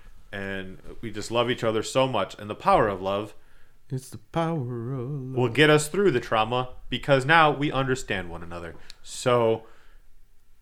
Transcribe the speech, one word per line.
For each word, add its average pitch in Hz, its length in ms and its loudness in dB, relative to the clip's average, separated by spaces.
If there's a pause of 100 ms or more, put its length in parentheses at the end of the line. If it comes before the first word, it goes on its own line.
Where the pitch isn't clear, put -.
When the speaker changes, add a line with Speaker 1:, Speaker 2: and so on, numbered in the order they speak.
(320)
Speaker 1:
And 98 480 -8 (220)
we 117 80 -8
just 101 220 -8
love 120 180 2
each 123 140 -2
other 110 200 2
so 131 240 0
much. 104 300 -2
And 104 120 -12
the 107 60 -6
power 165 340 4
of 95 120 -4
love 101 320 -2 (560)
Speaker 2:
It's 135 200 -10
the 113 80 -14
power 131 760 -4
of 135 60 -6 (100)
love. 131 260 -8
Speaker 1:
will 123 140 4
get 147 200 6
us 151 180 6
through 190 240 2
the 123 80 2
trauma 120 500 0 (200)
because 127 360 2
now 160 260 8
we 139 200 -2
understand 127 580 -2
one 85 140 -10
another. 85 320 -10 (280)
So, 120 600 2 (1000)